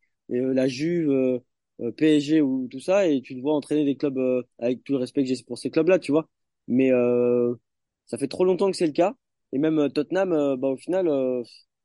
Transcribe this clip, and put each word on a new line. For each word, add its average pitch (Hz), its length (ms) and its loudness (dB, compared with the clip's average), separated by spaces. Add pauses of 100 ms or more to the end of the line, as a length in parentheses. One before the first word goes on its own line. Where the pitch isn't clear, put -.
(320)
euh, 131 220 0
la 131 140 2
Juve, 156 420 -2
euh, 131 280 2 (420)
euh, 113 120 -6
P 151 240 4
S 147 80 2
G 156 160 2
ou 131 300 0
tout 135 100 -12
ça, 185 280 2
et 135 140 0
tu 135 120 -16
le 127 80 -10
vois 147 120 0
entraîner 147 300 -2
des 139 120 0
clubs, 139 220 -4
euh, 127 240 0 (160)
avec 120 260 -4
tout - 80 -6
le 139 60 0
respect 127 240 -2
que 131 60 -2
j'ai 127 160 -4
pour 120 140 -12
ces 127 120 -6
clubs-là, 160 280 4
tu - 140 -4
vois. 156 160 0 (400)
Mais, 131 240 2
euh, 123 640 2 (520)
ça - 120 -8
fait 139 100 -4
trop 180 160 -2
longtemps 185 260 2
que 180 60 -6
c'est 185 100 0
le 151 60 -2
cas. 170 220 0 (380)
Et 127 60 -2
même, 156 200 2
euh, 147 100 2
Tottenham, 175 440 -2
euh, 143 240 0
bah, 131 120 -2
au 135 80 -2
final, 175 320 -2
euh, 131 340 -2 (420)